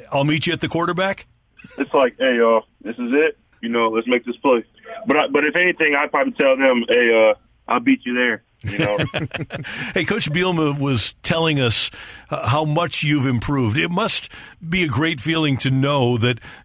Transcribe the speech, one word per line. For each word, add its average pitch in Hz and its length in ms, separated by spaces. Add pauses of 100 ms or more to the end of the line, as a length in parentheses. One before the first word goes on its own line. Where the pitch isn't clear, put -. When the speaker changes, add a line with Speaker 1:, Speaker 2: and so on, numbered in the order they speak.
(120)
Speaker 1:
"I'll 139 120
meet 151 220
you 170 80
at - 80
the 160 60
quarterback"? 175 580 (540)
Speaker 2:
It's - 120
like, 131 280
"Hey, 127 180
y'all, 113 280 (160)
this 113 160
is 120 160
it. 151 260 (220)
You 117 80
know, 117 200
let's 113 180
make 123 160
this 120 140
play." 120 260 (440)
But 151 100
I, 147 100
but 143 180
if 151 100
anything, 170 420
I'd 147 140
probably 135 220
tell 135 220
them, 131 320
"Hey, 113 440
uh, - 20 (340)
I'll 120 120
beat 127 260
you 123 80
there." 120 300 (180)
You 101 160
know? 104 260
<laughs> 170 920
Speaker 1:
Hey, 180 100
Coach 196 260
Bielema 160 460
was 139 460
telling 165 360
us, 120 300 (400)
uh, - 180
how 147 160
much 160 380
you've 147 240
improved. 127 520
It 165 120
must 190 420 (360)
be 180 160
a 160 40
great 147 320
feeling 156 380
to 131 140
know 131 460
that, 120 220 (240)